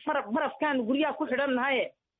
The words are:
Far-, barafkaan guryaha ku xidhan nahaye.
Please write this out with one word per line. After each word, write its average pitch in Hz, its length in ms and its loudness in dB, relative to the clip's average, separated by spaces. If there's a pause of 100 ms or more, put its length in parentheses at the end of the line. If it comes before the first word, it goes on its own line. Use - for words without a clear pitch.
Far-, 294 280 0
barafkaan 294 500 0
guryaha 269 320 2
ku 311 140 -4
xidhan 269 260 0
nahaye. 247 380 0 (280)